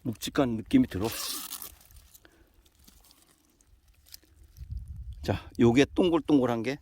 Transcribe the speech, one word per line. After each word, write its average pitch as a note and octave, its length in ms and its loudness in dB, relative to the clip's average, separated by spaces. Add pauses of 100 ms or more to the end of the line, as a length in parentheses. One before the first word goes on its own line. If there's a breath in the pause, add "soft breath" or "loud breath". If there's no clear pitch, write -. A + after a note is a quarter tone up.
묵직한 A#2+ 560 -2
느낌이 B2+ 300 4
들어. F#2+ 200 -4 (4000 soft breath)
자, - 280 -4 (100)
요게 B2 340 6
동글동글한 C#3+ 720 2
게 C3+ 180 -4